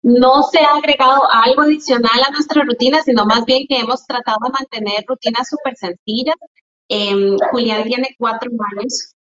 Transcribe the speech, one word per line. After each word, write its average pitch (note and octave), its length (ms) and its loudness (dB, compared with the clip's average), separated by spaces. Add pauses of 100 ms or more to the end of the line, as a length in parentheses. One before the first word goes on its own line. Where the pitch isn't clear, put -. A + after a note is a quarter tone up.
no B3+ 360 6
se - 160 0
ha D4 160 4
agregado C#4 540 2
algo B3+ 340 4
adicional B3 600 2
a C#4 60 -4
nuestra D4 320 0
rutina, B3+ 380 0
sino A3+ 240 2
más A#3 180 2
bien C4 240 0
que C4 120 -2
hemos A#3 260 -4
tratado A#3+ 380 -4
de C4 80 -4
mantener A3 540 -6
rutinas B3 440 -4
súper C4+ 260 -6
sencillas. A3 600 -6 (520)
Em, G3 480 0 (160)
Julián A3+ 320 -2
tiene B3 340 -6
cuatro A3+ 320 -6 (280)
años - 380 -10 (120)